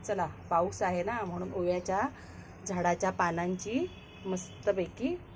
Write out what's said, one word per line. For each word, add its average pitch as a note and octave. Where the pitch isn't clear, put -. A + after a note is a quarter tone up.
चला, F#3+
पाऊस F3+
आहे F3+
ना, A3
म्हणून F3
ओव्याच्या F3+
झाडाच्या F3
पानांची F#3
मस्तपैकी F#3+